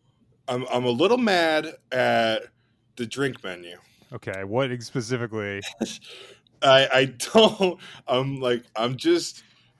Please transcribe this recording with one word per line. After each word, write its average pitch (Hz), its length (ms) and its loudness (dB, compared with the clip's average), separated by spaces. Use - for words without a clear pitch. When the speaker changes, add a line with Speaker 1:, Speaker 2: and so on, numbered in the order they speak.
Speaker 1:
I'm, 127 240 -4
I'm 123 120 0
a 123 60 2
little 185 280 2
mad 165 560 0
at 117 520 2
the 120 100 -6
drink 127 380 -6
menu. 87 320 -12
Speaker 2:
Okay, 98 320 -10
what 123 280 -2
ex-, 117 140 -10
specifically? 110 760 -6
Speaker 1:
<laughs> - 840 -14
I, 135 300 6
I 131 120 4
don't, 196 460 4
I'm 135 320 -2
like, 123 240 0
I'm 117 200 -2
just, 165 460 0